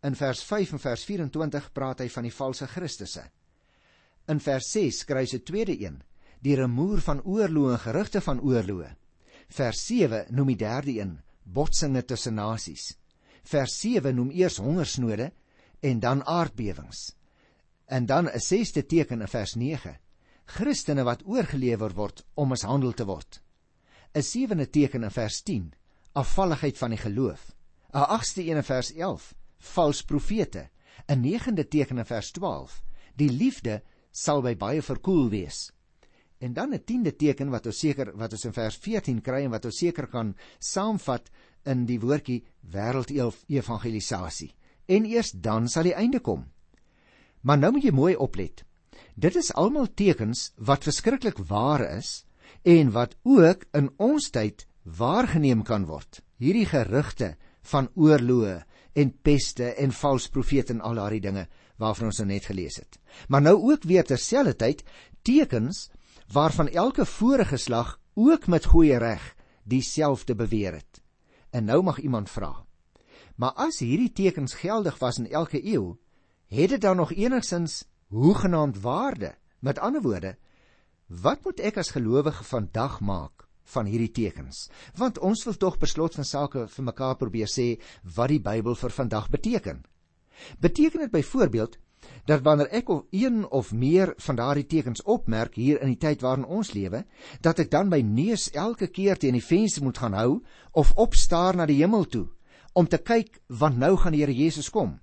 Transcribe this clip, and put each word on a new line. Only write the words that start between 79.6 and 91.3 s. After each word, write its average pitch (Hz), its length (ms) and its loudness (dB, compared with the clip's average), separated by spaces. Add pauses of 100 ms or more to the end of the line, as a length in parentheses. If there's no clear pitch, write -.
ander 254 240 -2
woorde, 95 340 -4 (720)
wat 98 380 -2
moet 370 160 -6
ek 208 160 -2
as 185 140 -4
gelowige 139 540 0
vandag 113 560 -4
maak 98 480 -6 (140)
van - 240 -4
hierdie 113 240 -2
tekens? 78 600 -8 (240)
Want 240 240 -4
ons 196 260 0
wil 220 120 -4
tog 185 220 0
per 117 100 4
slot 160 260 0
van 147 100 -6
sake 139 440 -4
vir 131 160 -10
mekaar 131 320 -4
probeer 110 320 -4
sê 120 320 -2 (220)
wat 92 260 -2
die 147 120 2
Bybel 107 340 -2
vir - 160 -6
vandag 110 400 -4
beteken. 214 540 -2 (720)
Beteken 320 420 2
dit 269 100 -4
byvoorbeeld 117 680 0 (460)